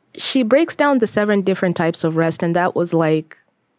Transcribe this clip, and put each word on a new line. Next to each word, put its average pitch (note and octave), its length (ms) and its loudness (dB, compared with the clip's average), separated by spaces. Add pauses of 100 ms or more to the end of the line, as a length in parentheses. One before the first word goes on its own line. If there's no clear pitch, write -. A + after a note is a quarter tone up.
(140)
she - 280 -2
breaks C#4 320 2
down C#4+ 260 2
the G#3+ 60 2
seven G#3 360 0
different F#3 340 -2
types E3 260 -2
of D#3+ 140 -2
rest. E3 260 0
And E3+ 140 0
that F3 180 0
was, E3+ 200 -2
like, D#3 420 0 (420)